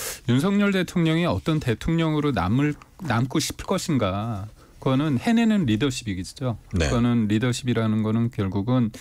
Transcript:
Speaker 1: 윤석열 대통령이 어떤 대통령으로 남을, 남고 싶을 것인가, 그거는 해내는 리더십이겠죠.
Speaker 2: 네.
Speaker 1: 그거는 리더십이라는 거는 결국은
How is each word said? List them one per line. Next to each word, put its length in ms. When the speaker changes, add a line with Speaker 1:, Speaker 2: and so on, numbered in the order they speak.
Speaker 1:
윤석열 420
대통령이 560
어떤 320
대통령으로 720
남을, 420
남고 360
싶을 280
것인가, 800
그거는 400
해내는 480
리더십이겠죠. 920
Speaker 2:
네. 140
Speaker 1:
그거는 400
리더십이라는 760
거는 300
결국은 680